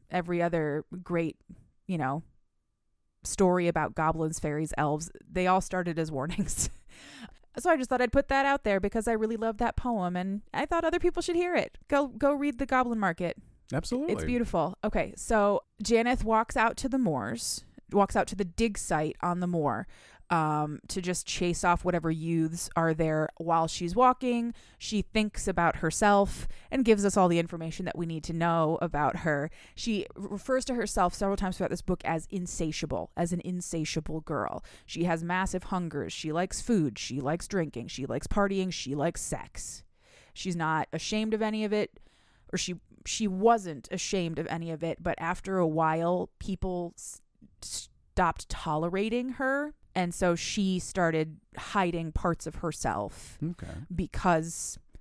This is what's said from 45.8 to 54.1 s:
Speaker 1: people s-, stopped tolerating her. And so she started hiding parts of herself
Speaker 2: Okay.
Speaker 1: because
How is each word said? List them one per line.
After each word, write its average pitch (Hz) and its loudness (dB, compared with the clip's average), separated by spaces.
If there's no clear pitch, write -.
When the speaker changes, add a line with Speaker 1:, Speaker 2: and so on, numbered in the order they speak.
Speaker 1:
people 180 -4
s-, - -14
stopped - -4
tolerating 190 -2
her. 277 -2
And 180 0
so 175 4
she 185 0
started 160 0
hiding 170 -2
parts - 0
of 151 -8
herself - -4
Speaker 2:
Okay. 170 -6
Speaker 1:
because 165 0